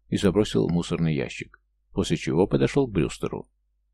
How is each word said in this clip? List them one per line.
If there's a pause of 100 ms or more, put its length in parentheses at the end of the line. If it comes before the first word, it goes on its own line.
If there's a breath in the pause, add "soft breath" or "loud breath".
и
забросил
в
мусорный
ящик, (320)
после
чего
подошел
к
Брюстеру. (480)